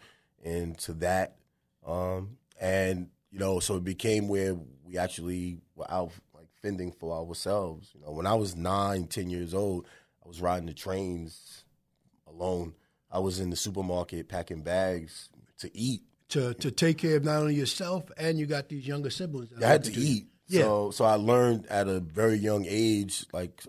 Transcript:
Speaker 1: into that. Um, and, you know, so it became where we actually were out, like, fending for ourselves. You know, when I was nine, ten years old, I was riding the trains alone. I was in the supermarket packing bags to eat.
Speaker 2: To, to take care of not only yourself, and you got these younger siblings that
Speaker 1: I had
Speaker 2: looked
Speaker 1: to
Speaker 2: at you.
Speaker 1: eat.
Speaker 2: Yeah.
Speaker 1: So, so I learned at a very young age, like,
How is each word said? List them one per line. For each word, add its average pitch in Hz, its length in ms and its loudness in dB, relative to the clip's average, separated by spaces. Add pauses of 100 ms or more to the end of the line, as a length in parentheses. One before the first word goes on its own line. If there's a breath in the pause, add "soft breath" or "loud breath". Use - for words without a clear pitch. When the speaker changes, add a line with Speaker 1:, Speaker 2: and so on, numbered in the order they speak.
(440 soft breath)
Speaker 1:
into 85 520 -6
that. 90 420 0 (500)
Um, 92 500 -4 (240)
and, 92 480 0 (220)
you 95 80 -12
know, 95 200 2
so 95 180 -2
it 90 60 -4
became 104 440 0
where 98 280 0 (280)
we 90 140 -10
actually 90 640 -4 (160)
were - 140 -10
out, 90 220 -4 (240)
like, 82 120 -20 (140)
fending 90 300 -4
for 82 260 -8
ourselves. 85 800 -4
You 73 60 -20
know, 76 100 -12
when 82 160 -4
I 107 80 4
was 98 200 0
nine, 95 520 -2
ten 92 220 -6
years 87 240 -6
old, 95 340 -2 (360 soft breath)
I 87 40 -20
was 85 140 -16
riding 87 260 0
the 80 60 -8
trains 90 880 -8 (640)
alone. 87 480 -4 (340)
I 92 100 -2
was 95 200 0
in 92 100 -2
the 85 60 -2
supermarket 90 720 -4
packing 85 320 -6
bags 87 680 -2 (300)
to - 160 -12
eat. 117 280 -4 (260)
Speaker 2:
To, 123 260 0
to - 140 -4
take 165 300 2
care 160 160 2
of 143 80 4
not 151 180 2
only 151 140 2
yourself, 175 600 -2
and 160 220 0
you 151 80 -2
got 143 240 -4
these 139 160 -8
younger 143 240 -4
siblings 139 400 -6
that 117 140 -6
Speaker 1:
I 113 40 6
had 143 180 8
Speaker 2:
looked 110 100 -4
Speaker 1:
to 117 60 0
Speaker 2:
at 147 60 4
you. 139 80 4
Speaker 1:
eat. 104 120 -2 (200)
Speaker 2:
Yeah. 180 140 6
Speaker 1:
So, 104 300 4
so 117 140 4
I 110 100 8
learned 117 520 6
at 101 200 2
a 95 120 2
very 101 380 4
young 104 300 2
age, 104 640 2
like, - 360 -6